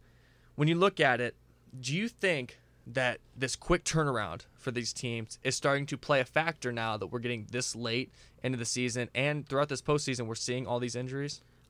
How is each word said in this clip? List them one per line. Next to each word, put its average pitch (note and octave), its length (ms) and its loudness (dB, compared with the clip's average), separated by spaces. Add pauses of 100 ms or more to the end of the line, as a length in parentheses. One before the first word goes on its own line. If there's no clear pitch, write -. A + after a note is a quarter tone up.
(560)
When D3 120 6
you E3+ 60 6
look F#3+ 240 4
at B2+ 220 6
it, A#2+ 160 -2 (420)
do B2+ 160 -4
you G#3+ 140 0
think D#3+ 500 -2 (260)
that A#2+ 360 0 (160)
this B2 180 -2
quick - 300 0
turnaround A#2+ 560 0 (140)
for - 180 -6
these A#2 200 -4
teams A#2 520 -6
is C3 100 0
starting C#3 320 2
to C#3+ 100 -4
play C#3+ 220 2
a B2+ 60 4
factor D3+ 480 -2
now A2+ 240 0
that G2+ 100 -4
we're A#2+ 140 -4
getting A#2 320 -4
this B2 240 -2
late A#2+ 340 -2 (320)
into B2+ 160 0
the A#2 60 -4
season B2 500 0
and C#3+ 340 0
throughout C#3 200 2
this C#3 120 -4
postseason C3+ 460 0
we're A2+ 80 -4
seeing B2 320 -2
all A#2+ 140 0
these A#2+ 160 -4
injuries? C#3 460 -6 (280)